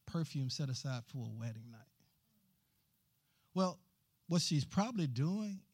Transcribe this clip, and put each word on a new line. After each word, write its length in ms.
perfume 460
set 180
aside 380
for 180
a 140
wedding 320
night? 100
Well, 240
what 160
she's 200
probably 440
doing 520